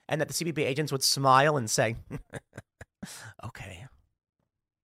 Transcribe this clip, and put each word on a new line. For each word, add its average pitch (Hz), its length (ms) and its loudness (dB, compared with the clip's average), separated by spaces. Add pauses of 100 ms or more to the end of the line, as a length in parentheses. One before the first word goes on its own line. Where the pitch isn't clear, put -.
and 143 100 0
that 147 80 0
the 139 60 -10
C - 100 -2
B 165 80 -2
P 147 120 -2
agents 139 280 -2
would 135 120 -2
smile 139 520 6
and 117 160 -2
say, 113 240 2 (140)
<laughs> - 1300 -16
"Okay." 98 440 -14 (960)